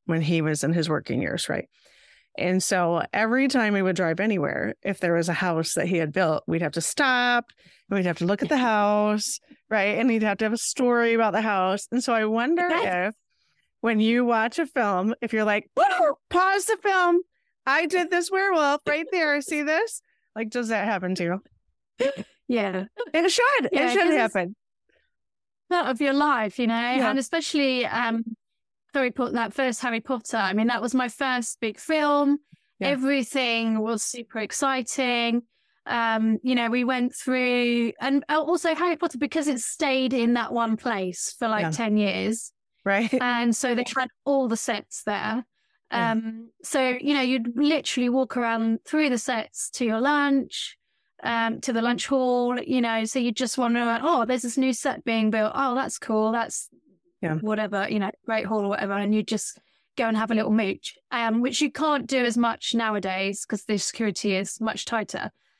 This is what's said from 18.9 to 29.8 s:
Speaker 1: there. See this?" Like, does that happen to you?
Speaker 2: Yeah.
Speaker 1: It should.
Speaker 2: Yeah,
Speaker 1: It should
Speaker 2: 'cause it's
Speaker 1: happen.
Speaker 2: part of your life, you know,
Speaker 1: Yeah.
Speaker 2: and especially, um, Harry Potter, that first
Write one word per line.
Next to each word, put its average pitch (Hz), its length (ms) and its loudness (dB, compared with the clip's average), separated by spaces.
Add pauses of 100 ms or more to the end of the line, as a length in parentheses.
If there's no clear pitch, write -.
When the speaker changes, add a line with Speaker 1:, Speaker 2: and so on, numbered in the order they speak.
Speaker 1:
there. 302 260 2
See 294 220 -4
this?" 320 400 -2 (340)
Like, 220 140 -6
does 240 180 -4
that 214 180 0
happen 185 300 -2
to 175 80 -2
you? - 920 -4 (340)
Speaker 2:
Yeah. 196 380 0 (280)
Speaker 1:
It 339 180 4
should. 480 400 2
Speaker 2:
Yeah, 294 160 2
Speaker 1:
It 240 60 2
should 392 100 4
Speaker 2:
'cause 339 100 4
it's 233 220 2
Speaker 1:
happen. 185 200 -2 (1120)
Speaker 2:
part 349 180 0
of 254 140 -2
your 277 120 2
life, 277 460 0
you 240 80 0
know, 226 80 2
Speaker 1:
Yeah. 240 340 0
Speaker 2:
and 269 100 0
especially, 269 640 0
um, 226 380 -2 (680)
Harry 254 180 2
Potter, 240 220 -2
that 233 200 0
first 262 280 -2